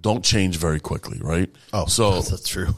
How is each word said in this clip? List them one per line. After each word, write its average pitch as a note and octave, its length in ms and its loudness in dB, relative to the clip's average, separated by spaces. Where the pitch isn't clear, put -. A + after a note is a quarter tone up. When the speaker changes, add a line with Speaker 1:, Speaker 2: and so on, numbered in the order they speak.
Speaker 1:
don't G#2+ 200 2
change F#2+ 360 2
very D#2 240 0
quickly, - 400 -8
right? E2+ 280 0
Speaker 2:
Oh, F#2+ 140 0
Speaker 1:
So G2 340 4
Speaker 2:
<laughs> - 0 -
that's F#2+ 300 -4
true. F2+ 180 -4